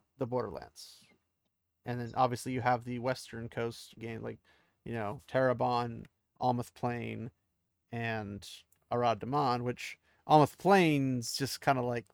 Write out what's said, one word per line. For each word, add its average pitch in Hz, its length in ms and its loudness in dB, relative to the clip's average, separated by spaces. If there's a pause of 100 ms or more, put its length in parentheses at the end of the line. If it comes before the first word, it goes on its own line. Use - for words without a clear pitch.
(180)
the 131 80 -2
Borderlands. 101 760 -6 (840)
And 123 140 -4
then 117 160 -8
obviously 123 360 0
you 127 100 -4
have 123 220 2
the 123 140 -6
western 117 500 -6
coast - 500 -8
game, 113 240 -10
like, 113 160 -10 (460)
you 117 80 -10
know, 107 360 -6
Terrebonne, 120 800 0 (340)
Almoth 120 340 0
Plain, 117 560 -6 (640)
and 110 560 -6 (420)
Arad 120 280 2
Daman, 120 460 0
which - 340 -6 (280)
Almoth 151 300 6
Plain's 147 800 4
just - 240 -4
kinda, 135 220 2
like, 120 320 -4